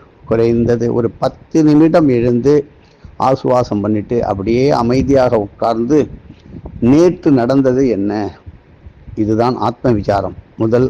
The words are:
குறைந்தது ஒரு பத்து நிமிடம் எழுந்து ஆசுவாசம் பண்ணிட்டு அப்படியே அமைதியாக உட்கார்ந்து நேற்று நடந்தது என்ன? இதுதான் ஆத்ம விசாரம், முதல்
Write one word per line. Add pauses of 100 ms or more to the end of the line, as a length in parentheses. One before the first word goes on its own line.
(240)
குறைந்தது
ஒரு
பத்து
நிமிடம்
எழுந்து (640)
ஆசுவாசம்
பண்ணிட்டு
அப்படியே (100)
அமைதியாக
உட்கார்ந்து (840)
நேற்று
நடந்தது
என்ன? (1000)
இதுதான்
ஆத்ம
விசாரம், (220)
முதல்